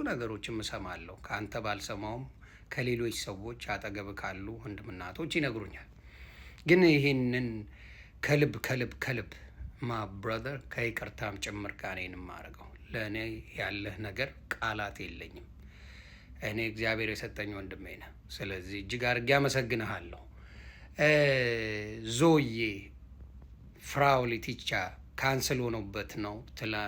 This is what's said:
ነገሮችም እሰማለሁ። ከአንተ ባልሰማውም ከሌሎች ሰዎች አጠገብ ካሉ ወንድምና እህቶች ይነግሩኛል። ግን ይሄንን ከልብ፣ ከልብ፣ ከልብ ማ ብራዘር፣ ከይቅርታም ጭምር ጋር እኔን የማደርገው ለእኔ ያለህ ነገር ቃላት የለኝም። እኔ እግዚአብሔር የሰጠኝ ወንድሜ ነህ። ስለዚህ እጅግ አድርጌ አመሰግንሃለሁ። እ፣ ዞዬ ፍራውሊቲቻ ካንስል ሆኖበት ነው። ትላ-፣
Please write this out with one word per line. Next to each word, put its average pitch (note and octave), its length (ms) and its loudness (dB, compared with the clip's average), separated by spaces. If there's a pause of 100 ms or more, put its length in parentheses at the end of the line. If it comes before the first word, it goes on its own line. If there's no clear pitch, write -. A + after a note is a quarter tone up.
ነገሮችም A#2 560 -2
እሰማለሁ። F#2 600 -6
ከአንተ G#2 400 -6
ባልሰማውም G#2+ 680 -4 (460)
ከሌሎች A#2+ 480 0
ሰዎች G#2+ 480 -6
አጠገብ G2+ 460 -4
ካሉ G2 320 -6 (120)
ወንድምና G#2 460 -10
እህቶች F#2+ 300 -6
ይነግሩኛል። A2+ 560 -2 (760)
ግን F3+ 180 10
ይሄንን C3+ 640 8 (760)
ከልብ፣ D3 400 6
ከልብ፣ B2 360 0
ከልብ A#2 340 -4 (500)
ማ A#2+ 160 0 (160)
ብራዘር፣ A2+ 440 -4 (120)
ከይቅርታም A2+ 680 -2
ጭምር G#2 340 -4
ጋር - 200 -6
እኔን F#2 200 -6
የማደርገው F2+ 560 -12 (200)
ለእኔ G#2+ 280 -4 (360)
ያለህ G2+ 460 -4
ነገር G#2+ 300 -4 (200)
ቃላት G#2+ 500 -2
የለኝም። E2+ 480 -12 (920)
እኔ G#2+ 240 -2
እግዚአብሔር A2 440 0
የሰጠኝ G#2 440 -6
ወንድሜ G2 320 -8 (120)
ነህ። - 140 -16 (180)
ስለዚህ F#2+ 480 -6
እጅግ G#2+ 280 -4
አድርጌ A#2+ 280 4
አመሰግንሃለሁ። A#2 880 2 (800)
እ፣ D3+ 120 8 (1000)
ዞዬ C3 460 8 (1200)
ፍራውሊቲቻ B2+ 880 4 (460)
ካንስል C3 440 2
ሆኖበት G#2+ 580 -2
ነው። G#2 180 -4 (200)
ትላ-፣ A2 220 -2 (100)